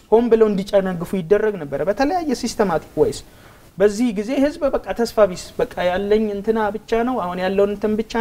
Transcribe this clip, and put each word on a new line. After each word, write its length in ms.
ሆን 200
ብለው 200
እንዲጨነግፉ 680
ይደረግ 400
ነበረ 280
በተለያየ 520
ሲስተማቲክ 600
ወይስ። 240
በዚህ 360
ጊዜ 240
ህዝብ 240
በቃ 220
ተስፋ 320
ቢስ፣ 180
በቃ 280
ያለኝ 480
እንትና 300
ብቻ 200
ነው፣ 160
አሁን 200
ያለውን 320
እንትን 240
ብቻ 260